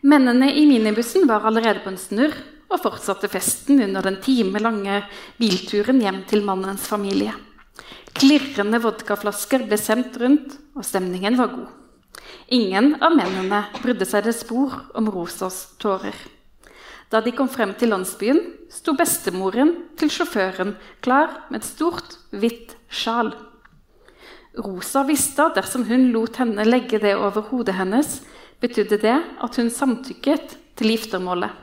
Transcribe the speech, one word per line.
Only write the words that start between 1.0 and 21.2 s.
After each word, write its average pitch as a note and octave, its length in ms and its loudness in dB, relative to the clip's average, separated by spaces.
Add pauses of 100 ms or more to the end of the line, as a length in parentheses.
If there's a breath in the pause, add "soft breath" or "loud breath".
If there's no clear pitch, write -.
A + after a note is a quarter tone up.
var G#3+ 200 4
allerede A3 360 2
på G3 80 -8
en F#3 80 -8
snurr A#3+ 380 0 (340)
og F4+ 140 -2
fortsatte - 460 -4
festen C4 520 2
under F#3+ 240 -2
den F#3+ 160 -2
timelange G#3 800 0 (400 loud breath)
bilturen G#3 640 2
hjem F#3+ 260 -2
til G#3 160 2
mannens F#3+ 400 -4
familie. G3+ 480 -2 (800 loud breath)
Klirrende A#3+ 680 4
vodkaflasker G#3+ 840 -2
ble G#3 120 0
sendt A#3 440 -2
rundt, C#4+ 320 2 (200)
og B3 120 -10
stemningen F#3 520 -2
var B3+ 120 2
god. - 200 -12 (840 loud breath)
Ingen A#3 480 4
av E4+ 120 4
mennene F#3+ 500 0 (180)
brydde G3+ 240 -2
seg G#3 200 0
det A3+ 120 0
spor C4 360 -2 (240)
om G#3+ 120 0
Rosas F#3 600 -8 (100)
tårer. F#3+ 320 -2 (960 loud breath)
Da A3 120 2
de A#3+ 120 -2
kom C4+ 160 0
frem G#3 280 -2
til A#3 120 2
landsbyen, G#3 500 0 (300)
sto - 240 -4
bestemoren G#3+ 800 0 (260)
til D4+ 160 2
sjåføren G3 640 -2 (260 loud breath)
klar D4 300 2 (180)